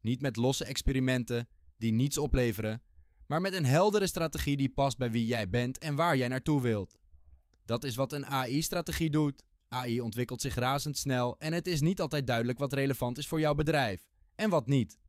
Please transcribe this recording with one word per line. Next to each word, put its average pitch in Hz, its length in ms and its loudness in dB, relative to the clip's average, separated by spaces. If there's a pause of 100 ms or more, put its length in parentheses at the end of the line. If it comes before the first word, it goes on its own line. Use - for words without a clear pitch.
Niet 127 200 -4
met 131 140 -2
losse 127 300 0
experimenten 127 800 0 (300)
die 113 140 0
niets 123 260 2
opleveren, 117 640 0 (440)
maar 156 160 0
met 185 120 -2
een 175 120 0
heldere 190 420 4
strategie 151 500 -2
die 135 120 2
past 139 280 0
bij 123 140 -2
wie 117 140 2
jij 113 240 0
bent 123 280 0
en 147 180 -4
waar 160 220 2
jij 123 100 2
naartoe 131 340 0
wilt. 110 380 -2 (680)
Dat 117 180 -2
is 127 120 -6
wat 131 180 -2
een 143 120 -6
A 131 220 -2
I-strategie 160 600 -2
doet. 147 340 0 (300)
A 127 140 -4
I 120 140 0
ontwikkelt 117 400 -4
zich 131 140 -4
razendsnel 127 840 -2
en 156 140 -4
het 170 140 -2
is 160 140 0
niet 180 200 2
altijd 143 260 -2
duidelijk 120 320 0
wat 139 140 -2
relevant 135 440 -2
is 151 100 -8
voor 160 120 -2
jouw 151 140 2
bedrijf 147 540 0 (280)
en 214 140 0
wat 147 180 2
niet. 135 420 2